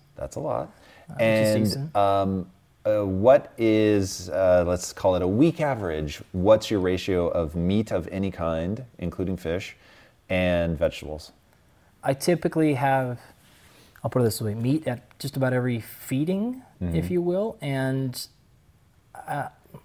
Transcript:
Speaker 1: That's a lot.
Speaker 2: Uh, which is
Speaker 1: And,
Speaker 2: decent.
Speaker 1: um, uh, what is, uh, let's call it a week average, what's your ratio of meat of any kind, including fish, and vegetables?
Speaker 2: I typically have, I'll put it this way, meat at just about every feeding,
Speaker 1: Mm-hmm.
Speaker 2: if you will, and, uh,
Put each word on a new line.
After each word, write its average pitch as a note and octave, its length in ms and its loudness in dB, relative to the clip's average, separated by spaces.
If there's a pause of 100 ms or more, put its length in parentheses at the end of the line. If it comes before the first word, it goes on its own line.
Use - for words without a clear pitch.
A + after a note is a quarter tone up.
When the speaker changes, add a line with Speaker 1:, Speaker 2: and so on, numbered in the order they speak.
(160)
Speaker 1:
That's - 200 -10
a - 60 -8
lot. C3+ 280 -4 (400)
Speaker 2:
Uh, - 60 -16
which - 80 -2
is A2 320 4
Speaker 1:
And, G#2+ 100 2
Speaker 2:
decent. C3+ 300 -4
Speaker 1:
um, G2 500 2 (400)
uh, G#2+ 200 2
what G#2 520 4
is, G#2+ 720 2
uh, F2+ 380 4
let's F2 260 -2
call F#2+ 220 2
it F2 60 0
a F2+ 60 0
week C#3+ 340 4
average, F2 600 -4 (100)
what's F#2+ 400 4
your G#2 80 2
ratio F2+ 480 0
of E2 280 -2
meat F#2+ 360 0
of F#2 200 -2
any F#2+ 200 -4
kind, F2 540 -4 (120)
including F2+ 400 -4
fish, E2+ 380 -6 (540)
and F2 480 0
vegetables? D2+ 540 -4 (720)
Speaker 2:
I C#3 100 0
typically D#3+ 600 0
have, C3 440 0 (840)
I'll A#2 60 -4
put B2+ 120 0
it A#2+ 40 4
this A2 160 -2
way, G#2+ 140 -4
meat C3 320 -2
at - 320 -8
just - 160 -8
about C3 180 0
every B2 260 0
feeding, F#3+ 840 -4 (200)
Speaker 1:
Mm-hmm. F2+ 140 -2
Speaker 2:
if F3 160 -2
you F3+ 100 0
will, F3+ 380 -2
and, C3+ 680 -4 (1000)
uh, C#3+ 220 -6 (360)